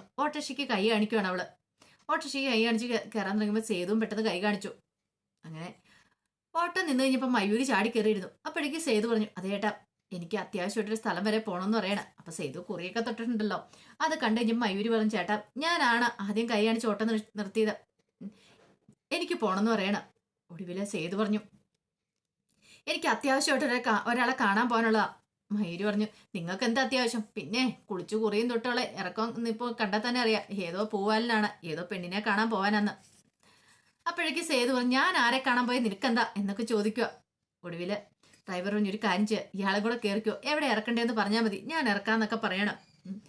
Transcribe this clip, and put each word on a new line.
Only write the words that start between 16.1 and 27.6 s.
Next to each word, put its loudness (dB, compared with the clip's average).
ആദ്യം -2
കൈ 4
കാണിച്ച് 0
ഓട്ടം 0
നിർ-, -2
നിർത്തിയത്. 0
എനിക്ക് -2
പോകണമെന്ന് 2
പറയണ." 0
ഒടുവില് -8
സേതു -4
പറഞ്ഞു, 2
"എനിക്ക് -4
അത്യാവശ്യമായിട്ട് 2
ഒരാ-, 0
കാ-, 2
ഒരാളെ 2
കാണാൻ 4
പോകാനുള്ളതാ." 2
മയൂരി -2
പറഞ്ഞു, 2
"നിങ്ങൾക്ക് -4
എന്താ 2
അത്യാവശ്യം?" 2
"പിന്നെ -2